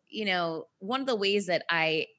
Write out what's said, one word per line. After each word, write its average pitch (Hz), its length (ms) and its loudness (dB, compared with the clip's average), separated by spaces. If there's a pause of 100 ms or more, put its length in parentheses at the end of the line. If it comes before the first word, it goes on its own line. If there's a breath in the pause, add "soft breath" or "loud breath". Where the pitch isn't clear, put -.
you 214 160 -8
know, 175 420 -2 (120)
one 233 220 -2
of 269 80 -6
the 247 80 2
ways 202 300 2
that 175 220 0
I 160 380 2 (120)